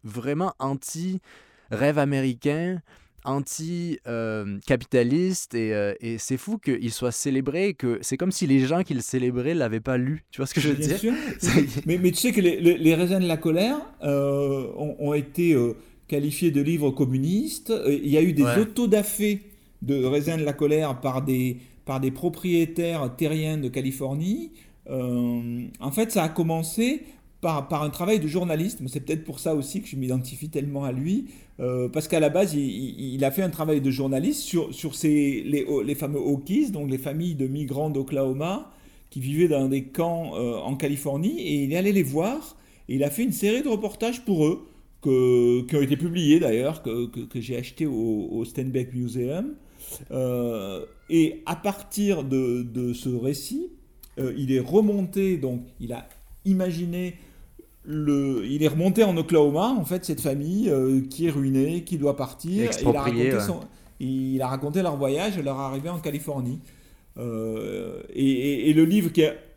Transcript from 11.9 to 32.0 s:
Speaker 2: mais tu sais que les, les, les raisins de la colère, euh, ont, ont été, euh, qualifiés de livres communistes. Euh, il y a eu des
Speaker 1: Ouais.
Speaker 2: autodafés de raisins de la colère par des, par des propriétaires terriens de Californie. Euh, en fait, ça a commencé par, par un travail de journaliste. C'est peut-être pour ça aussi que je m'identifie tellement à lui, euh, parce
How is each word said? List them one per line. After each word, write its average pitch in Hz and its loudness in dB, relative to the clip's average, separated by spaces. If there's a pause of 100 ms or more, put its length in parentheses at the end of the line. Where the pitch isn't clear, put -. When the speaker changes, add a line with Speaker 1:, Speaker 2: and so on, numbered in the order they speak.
Speaker 2:
mais 180 4
tu - -4
sais 247 2
que 208 4
les, 170 4
les, 170 8
les 160 6
raisins 180 2
de 185 2
la 160 2
colère, 180 2 (260)
euh, 139 0
ont, 151 -6
ont 147 0
été, 156 2
euh, 120 2 (320)
qualifiés 147 0
de 139 2
livres 147 2
communistes. 147 0
Euh, 143 2
il 143 -2
y 147 4
a 156 6
eu 170 4
des 139 4
Speaker 1:
Ouais. 120 4
Speaker 2:
autodafés 208 2 (400)
de 135 0
raisins 147 0
de 151 0
la 143 -2
colère 147 0
par 131 -2
des, 127 0 (280)
par 135 -4
des 135 0
propriétaires 165 -2
terriens 156 -2
de 135 -4
Californie. 139 -4 (360)
Euh, 123 -2 (160)
en 139 -4
fait, 220 -2
ça 185 2
a 156 0
commencé 165 -2 (380)
par, 151 -2
par 151 -2
un 151 -2
travail 175 0
de 156 -2
journaliste. 170 -2
C'est 135 -6
peut-être 156 -6
pour 131 -12
ça 160 0
aussi 139 -4
que - -14
je - -10
m'identifie 131 -4
tellement 139 -4
à 127 -2
lui, 165 -2 (340)
euh, 127 -2
parce 156 -4